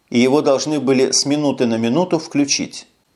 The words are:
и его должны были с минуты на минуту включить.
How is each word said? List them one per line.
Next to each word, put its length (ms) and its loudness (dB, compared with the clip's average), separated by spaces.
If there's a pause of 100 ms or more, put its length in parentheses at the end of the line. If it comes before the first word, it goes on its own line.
и 100 0
его 220 4
должны 400 0
были 300 2
с 160 -2
минуты 400 0
на 100 -2
минуту 420 0
включить. 680 -4 (300)